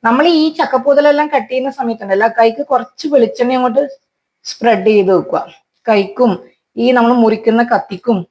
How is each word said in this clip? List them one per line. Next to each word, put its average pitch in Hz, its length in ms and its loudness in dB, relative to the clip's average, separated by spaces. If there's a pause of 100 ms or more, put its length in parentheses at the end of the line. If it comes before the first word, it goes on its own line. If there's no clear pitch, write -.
നമ്മൾ 254 200 0 (140)
ഈ 311 40 2 (140)
ചക്കപ്പൂതലെല്ലാം 285 760 2
കട്ട് 254 160 -2
ചെയ്യുന്ന 262 280 -4
സമയത്തുണ്ടല്ലോ, 220 500 -2 (100)
കൈക്ക് 226 340 2
കുറച്ച് 247 420 -4
വെളിച്ചെണ്ണ 247 440 0
അങ്ങോട്ട് 254 240 0 (680)
സ്പ്രെഡ് 208 360 0 (100)
ചെയ്ത് 196 200 2
വെക്കുക. - 240 -2 (500)
കൈക്കും 208 440 0 (420)
ഈ 233 100 -2 (120)
നമ്മൾ 233 240 2
മുറിക്കുന്ന 220 500 0
കത്തിക്കും 202 480 -4 (100)